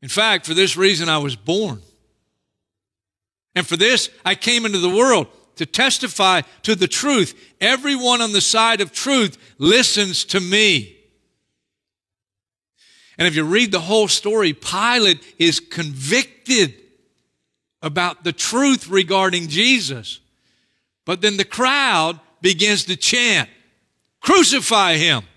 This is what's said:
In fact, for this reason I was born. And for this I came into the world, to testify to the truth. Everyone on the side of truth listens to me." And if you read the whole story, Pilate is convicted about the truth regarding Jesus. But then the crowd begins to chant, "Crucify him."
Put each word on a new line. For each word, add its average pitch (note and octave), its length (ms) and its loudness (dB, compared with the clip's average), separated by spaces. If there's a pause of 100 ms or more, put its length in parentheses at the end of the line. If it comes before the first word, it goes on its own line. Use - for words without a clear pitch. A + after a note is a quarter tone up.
In C3+ 80 -18
fact, G#3 380 0
for D#3+ 80 -4
this F3 240 2
reason F3 320 0
I D#3 80 2
was C#3+ 180 -4
born. D#3 460 -4 (1700)
And - 140 -4
for E3+ 80 -4
this A3 320 2 (160)
I F#3+ 100 0
came A#3 300 -2
into G#3 140 -2
the F3+ 120 2
world, G#3+ 380 4 (280)
to E3 80 -4
testify F#3+ 760 0 (240)
to A3 100 2
the F#3 140 0
truth. B3+ 440 0 (280)
Everyone B3 600 0
on A3 120 -4
the G3+ 80 0
side A3+ 400 0
of F#3 100 -4
truth B3 480 -2 (180)
listens G3 680 2
to G3 160 -2
me." F3+ 560 0 (2250)
And F3 120 0
if D#3 80 -2
you D#3 80 0
read G3+ 260 0
the F#3 120 -2
whole G3+ 260 2
story, G#3 440 0
Pilate G3+ 720 0 (160)
is E3 220 2
convicted D#3+ 1120 -4 (1080)
about E3 420 -4
the E3+ 80 -2
truth C4 560 -2
regarding F#3 580 0
Jesus. D#3+ 720 -2 (840)
But F3 160 -6
then G#3 160 0
the F#3+ 80 -2
crowd A3+ 760 0 (240)
begins G3 440 2
to F3+ 100 -4
chant, A3+ 520 0 (720)
"Crucify A3+ 760 2
him." D3+ 260 2 (140)